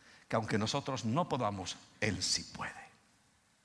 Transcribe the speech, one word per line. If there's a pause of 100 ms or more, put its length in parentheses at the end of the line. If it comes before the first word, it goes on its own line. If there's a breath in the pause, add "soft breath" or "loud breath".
(280 loud breath)
que
aunque
nosotros
no
podamos, (240)
Él
sí
puede. (760)